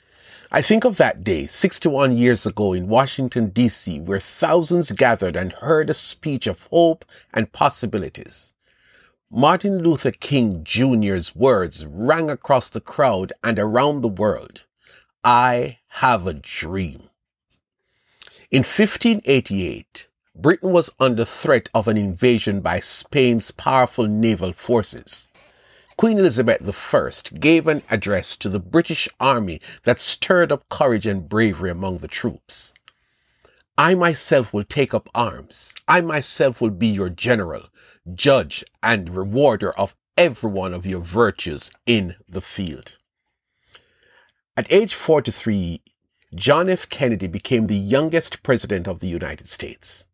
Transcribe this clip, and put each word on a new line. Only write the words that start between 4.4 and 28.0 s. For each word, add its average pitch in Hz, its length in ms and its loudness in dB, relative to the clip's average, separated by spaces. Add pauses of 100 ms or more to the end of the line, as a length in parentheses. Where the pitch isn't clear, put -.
gathered 101 460 2
and 90 160 -6
heard 151 360 0
a 156 40 0
speech - 520 -6
of 98 180 -6
hope 165 420 2 (280)
and 113 200 -4
possibilities. - 1000 -4 (760)
Martin 180 520 2
Luther 151 280 2
King 107 540 -2
Junior's 107 680 0
words 98 520 0
rang 131 440 -2
across 131 380 0
the - 140 -10
crowd 98 500 -2 (100)
and 113 160 -2
around 123 440 0
the 117 80 0
world. 95 560 -4 (580)
"I 123 540 2 (260)
have 113 240 2
a 85 60 -4
dream." 82 720 -8 (1500)
In 123 100 4
fifteen 208 640 2
eighty-eight, 98 840 -2 (280)
Britain 175 360 0
was 175 280 2
under 120 260 2
threat - 480 0
of 110 140 0
an 110 100 2
invasion 104 640 0
by 85 180 -2
Spain's 120 720 0
powerful 127 560 0
naval 107 480 0
forces. - 760 -4 (680)
Queen 220 220 2
Elizabeth 117 420 2
the 98 100 -8
First - 680 -4
gave 156 280 4
an 151 220 0
address 101 480 -2